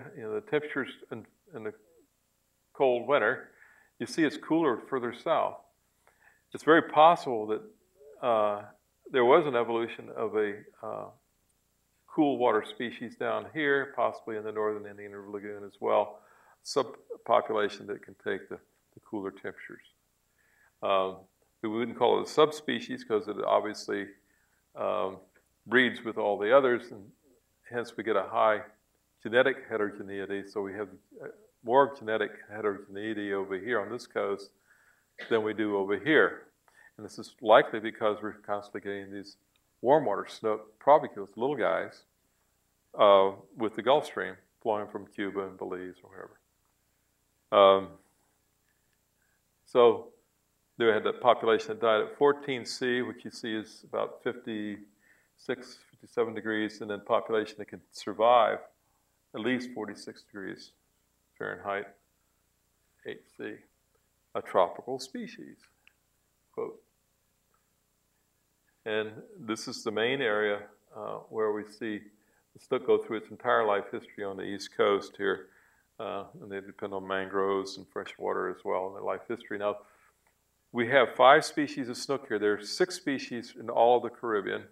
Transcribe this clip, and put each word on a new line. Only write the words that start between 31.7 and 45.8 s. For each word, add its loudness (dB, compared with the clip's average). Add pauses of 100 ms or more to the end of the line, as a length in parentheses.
genetic -2 (180)
heterogeneity -6
over -4
here -2
on -6
this -10
coast -6 (800)
than 2
we -2
do -2
over 0
here. 2 (500)
And -14
this -16
is -14
likely 6
because -2
we're -6
constantly -8
getting -8
these -14 (440)
warm 4
water -2
snook, -6
probably 6
'cause -14
little -2
guys, -2 (920)
uh, 8 (220)
with -2
the -6
Gulf 4
Stream -8 (240)
flowing -2
from -12
Cuba -6
and -8
Belize -10